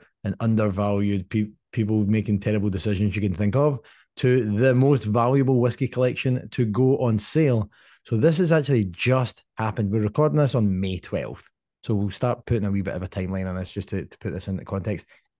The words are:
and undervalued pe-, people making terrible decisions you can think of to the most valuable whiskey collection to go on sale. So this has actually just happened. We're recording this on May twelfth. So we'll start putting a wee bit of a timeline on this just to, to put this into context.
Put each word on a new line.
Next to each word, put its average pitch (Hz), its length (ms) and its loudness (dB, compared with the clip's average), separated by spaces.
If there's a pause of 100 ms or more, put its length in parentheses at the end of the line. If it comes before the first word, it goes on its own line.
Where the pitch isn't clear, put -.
(240)
and 98 160 -4
undervalued 101 920 0
pe-, 107 220 -2 (220)
people 107 320 0
making 107 340 0
terrible 107 300 0
decisions 98 460 -2
you 101 60 -4
can 98 120 0
think 101 220 -2
of 139 240 2 (360)
to 127 300 2 (120)
the 127 160 4
most 131 300 4
valuable 123 560 2
whiskey 120 280 0
collection 127 600 -2
to 123 160 0
go 127 340 2
on 113 200 0
sale. 131 500 0 (360)
So 120 100 -4
this 151 220 4
has 170 160 4
actually 135 320 2
just 123 580 -2 (140)
happened. 107 340 -2
We're 110 100 0
recording 147 360 0
this 139 180 2
on 101 240 2
May 95 200 -4
twelfth. - 500 -8 (340)
So 110 120 -2
we'll 101 160 -2
start - 340 -4
putting 107 200 0
a 98 60 0
wee 98 100 0
bit - 140 -4
of 90 80 -6
a 92 60 -8
timeline 95 400 -4
on 92 60 -6
this 92 160 -8
just - 180 -10
to, 95 160 -6
to - 140 -20
put 92 120 -8
this 92 160 -8
into 95 160 -6
context. 98 420 -6 (340)